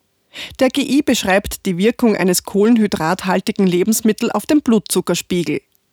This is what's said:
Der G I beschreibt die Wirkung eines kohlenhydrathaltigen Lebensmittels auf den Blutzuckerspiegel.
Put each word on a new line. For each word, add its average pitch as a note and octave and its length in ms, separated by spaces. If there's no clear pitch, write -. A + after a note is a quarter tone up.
Der C4 80
G C4+ 140
I C4 200
beschreibt G#3 640
die F3+ 120
Wirkung G#3+ 400
eines F#3 260
kohlenhydrathaltigen G3 1200
Lebensmittels G#3 680
auf G#3 120
den D4+ 160
Blutzuckerspiegel. F3 1000